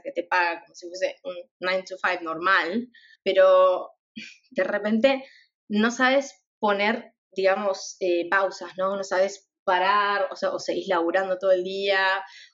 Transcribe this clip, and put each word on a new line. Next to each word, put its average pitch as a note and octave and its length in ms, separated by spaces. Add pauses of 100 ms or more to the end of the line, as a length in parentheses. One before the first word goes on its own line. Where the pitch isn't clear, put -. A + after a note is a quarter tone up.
que - 80
te E3+ 100
paga E3+ 380
como - 140
si F3 120
fuese F3+ 380
un F3+ 100 (260)
nine F#3 280
to F#3 120
five F3+ 220
normal, F3 640 (360)
pero F#3 640 (600)
de F#3 140
repente A3 600 (440)
no G#3+ 220
sabes C4 520 (180)
poner, G#3 520 (200)
digamos, F#3+ 680
eh, F3 300
pausas, F#3 460
¿no? F#3+ 200
No G3 80
sabes G3 440 (160)
parar, G3 640
o F3+ 60
sea, - 160
o E3+ 60
seguís F3 300
laburando F#3 500
todo F#3+ 140
el F#3 120
día, F#3+ 580 (320)